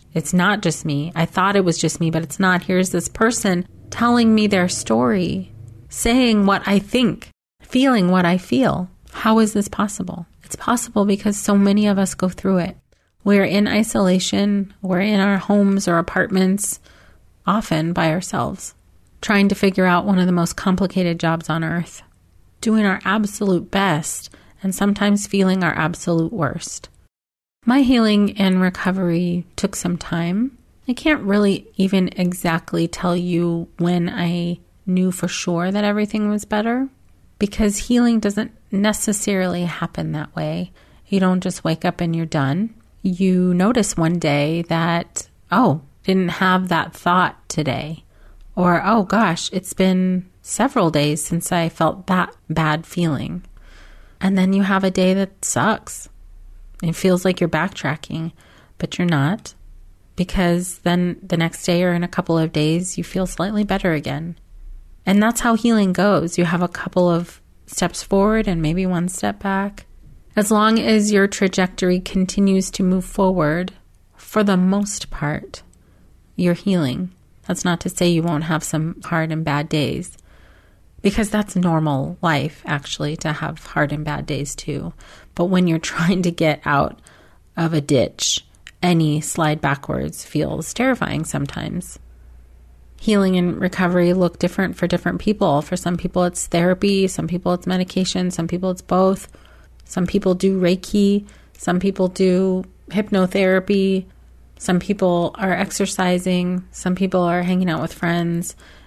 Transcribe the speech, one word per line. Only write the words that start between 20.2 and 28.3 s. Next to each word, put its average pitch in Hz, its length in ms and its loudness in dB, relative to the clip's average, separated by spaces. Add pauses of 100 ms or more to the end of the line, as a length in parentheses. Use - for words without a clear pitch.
the 185 60 2
most 175 240 0
complicated 180 640 0
jobs 165 300 -2
on 160 120 -2
earth, 165 400 -6 (580)
doing 214 260 2
our 190 180 0
absolute 202 640 0
best, 185 600 -2 (320)
and 190 120 -2
sometimes 202 520 0
feeling 190 360 2
our 165 120 0
absolute 165 580 -2
worst. - 560 -6 (800)
My 262 160 4
healing 220 560 4